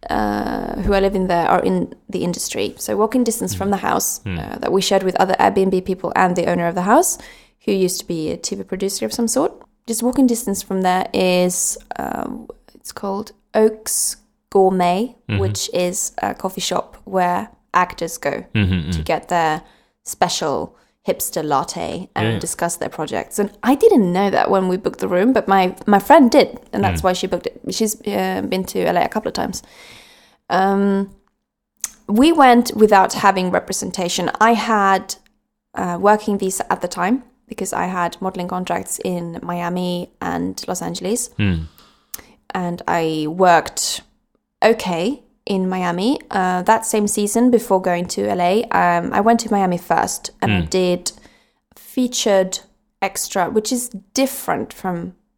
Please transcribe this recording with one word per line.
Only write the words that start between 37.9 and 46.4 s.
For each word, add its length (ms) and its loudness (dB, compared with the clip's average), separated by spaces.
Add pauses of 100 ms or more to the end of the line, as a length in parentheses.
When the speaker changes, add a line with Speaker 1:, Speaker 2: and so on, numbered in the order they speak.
Speaker 1:
modeling 260 -6
contracts 560 -6
in 380 -6
Miami 680 -4 (100)
and 460 -6
Los 140 -6
Angeles. 480 -6 (100)
Speaker 2:
Mm. 260 0 (880)
Speaker 1:
And 340 -4
I 400 -2
worked 760 2 (600)
okay 580 0 (240)
in 240 -2
Miami. 500 -2 (120)
Uh, 320 0